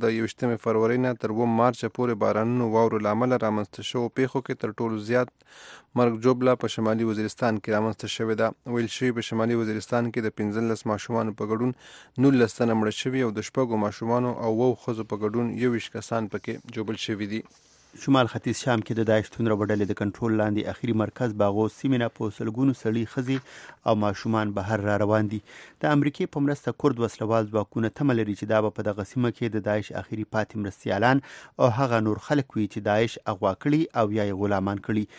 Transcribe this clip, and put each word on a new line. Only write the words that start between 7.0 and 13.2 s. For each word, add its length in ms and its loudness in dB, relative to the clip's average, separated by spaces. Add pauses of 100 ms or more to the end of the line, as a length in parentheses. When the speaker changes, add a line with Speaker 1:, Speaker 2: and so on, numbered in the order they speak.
Speaker 1:
وزیرستان 500 0
کې 160 -2
رامنځته 400 -2
شوې 240 -2
ده. 80 2 (280)
ویل 200 0
شوي، 240 0
په 80 -6
شمالي 320 0
وزیرستان 540 -2
کې 100 -2
د 160 -4
پنځلس 540 -2
ماشومانو 480 -4
په 100 -4
ګډون 200 0 (520)
نولس 380 4
تنه 180 2
مړه 220 0
شوي 260 -2